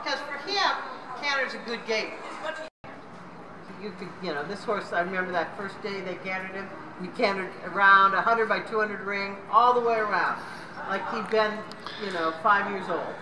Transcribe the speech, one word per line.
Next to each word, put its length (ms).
Because 240
for 80
him, 300
canter's 320
a 120
good 200
gait. 240
You 160
could, 100
you 120
know, 100
this 180
horse, 300
I 80
remember 320
that 240
first 260
day 200
they 140
cantered 380
him, 140
we 80
cantered 420
around 480
a 80
hundred 280
by 120
two 180
hundred 220
ring, 380
all 220
the 80
way 160
around, 460
like 120
he'd 160
been, 260
you 80
know, 300
five 280
years 200
old. 320